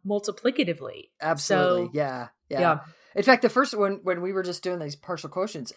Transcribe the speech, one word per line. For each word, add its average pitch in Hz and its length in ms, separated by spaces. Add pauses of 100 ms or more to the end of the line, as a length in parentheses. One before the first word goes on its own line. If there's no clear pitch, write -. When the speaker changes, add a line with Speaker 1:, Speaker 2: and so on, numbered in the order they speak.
Speaker 1:
multiplicatively. 196 1080 (100)
Speaker 2:
Absolutely. 180 640
Speaker 1:
So, 170 80
Speaker 2:
Yeah, 131 360 (200)
yeah. 139 100
Speaker 1:
yeah. 160 200 (360)
Speaker 2:
In 202 60
fact, 247 220
the 233 60
first 247 280
one, 196 240
when 180 220
we 190 100
were 190 80
just 180 220
doing 180 160
these 147 160
partial 165 340
quotients 185 460